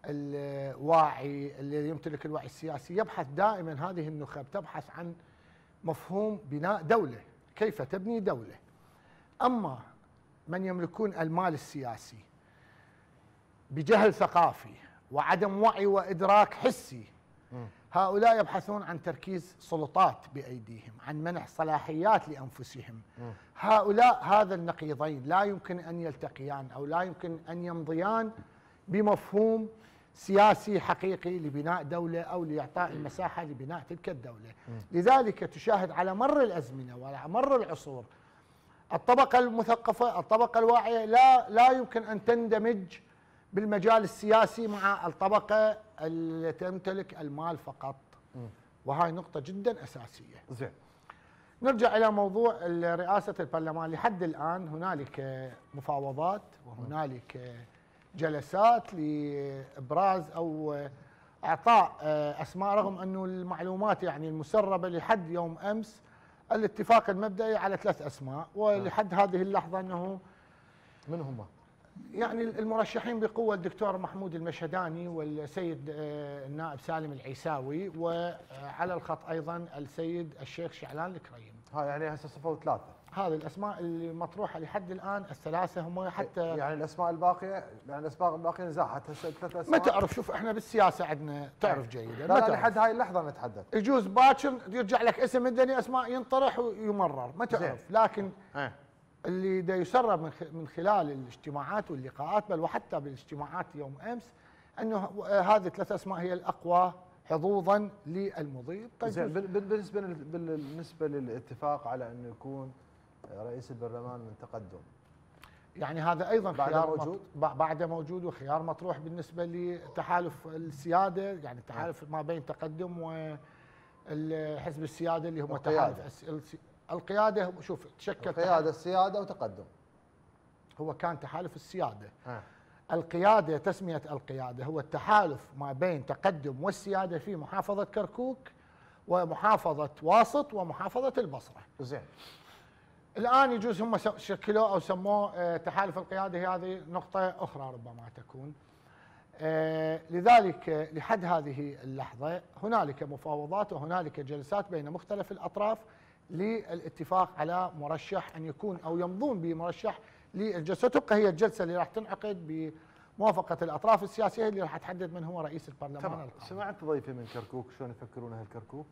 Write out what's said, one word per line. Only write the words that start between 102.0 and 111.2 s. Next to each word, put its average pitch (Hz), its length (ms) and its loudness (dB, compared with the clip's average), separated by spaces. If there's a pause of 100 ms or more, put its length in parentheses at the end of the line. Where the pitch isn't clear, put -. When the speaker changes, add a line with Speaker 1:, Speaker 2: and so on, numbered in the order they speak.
Speaker 1:
بل 170 100 0
وحتى 160 400 -4
بالاجتماعات 147 640 -10 (100)
يوم 139 260 -12
أمس، 233 300 -12 (480)
أنه 220 180 -2
ه-، 196 440 0
هذه 190 280 6
ثلاث 190 220 -6
أسماء 190 280 -6
هي 180 140 -4
الأقوى 180 600 2 (320)
حظوظًا 196 640 2 (160)
للمضي. 165 840 -8 (100)
طيب، 226 120 -2
Speaker 2:
زين، 170 120 -2
Speaker 1:
شوف. 156 100 -4
Speaker 2:
بال-، 196 140 -2
بال-، 196 160 -2
بالنسبة 202 380 -2
لل-، 180 120 -6
بال-، 160 440 -6
بالنسبة 156 500 -8
للاتفاق 135 800 -4